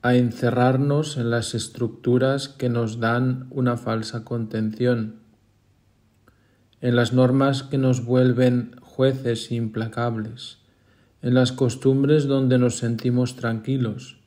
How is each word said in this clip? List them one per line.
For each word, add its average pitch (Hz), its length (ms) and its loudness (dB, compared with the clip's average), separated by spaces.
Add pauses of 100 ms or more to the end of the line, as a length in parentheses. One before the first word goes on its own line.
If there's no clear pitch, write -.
a 123 140 2
encerrarnos 127 1040 0
en 120 100 -2
las 117 260 -2
estructuras 123 920 0
que - 220 -4
nos 117 300 -2
dan 127 500 0
una 123 260 0
falsa 113 480 -6
contención, 113 920 -2 (1600)
en 120 160 2
las 120 160 2
normas 127 520 4
que - 120 -6
nos 127 300 2
vuelven 123 720 2
jueces 131 720 -2
implacables, 113 1080 -6 (600)
en 123 140 0
las 127 180 4
costumbres 139 720 2
donde 135 320 2
nos 123 220 2
sentimos 123 580 -2
tranquilos 117 920 -4